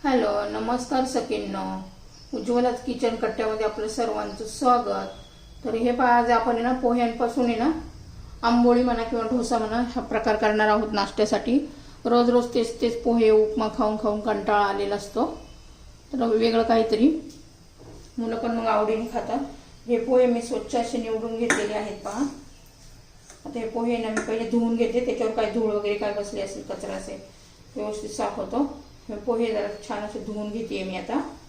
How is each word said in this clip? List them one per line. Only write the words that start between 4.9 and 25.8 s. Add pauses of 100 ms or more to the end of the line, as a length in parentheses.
तर
हे
पहा,
आज
आपण
आहे
ना,
पोह्यांपासून
आहे
ना, (720)
आंबोळी
म्हणा
किंवा
डोसा
म्हणा,
हा
प्रकार
करणार
आहोत
नाश्त्यासाठी. (460)
रोज
रोज
तेच
तेच
पोहे,
उपमा
खाऊन
खाऊन
कंटाळा
आलेला
असतो, (760)
तर
वेगळं
काहीतरी (1000)
मुलं
पण
मग
आवडीने
खातात. (480)
हे
पोहे
मी
स्वच्छ
असे
निवडून
घेतलेले
आहेत
पहा. (1200)
आता
हे
पोहे
ना,
मी
पहिले
धुवून
घेते,
त्याच्यावर
काय
धूळ
वगैरे